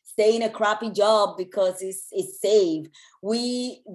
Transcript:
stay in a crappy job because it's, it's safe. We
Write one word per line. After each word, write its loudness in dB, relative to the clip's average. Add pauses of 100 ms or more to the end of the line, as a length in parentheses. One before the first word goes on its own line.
stay 2
in -2
a 0
crappy -2
job 2
because -2
it's, -10
it's -6
safe. 2 (340)
We -4 (120)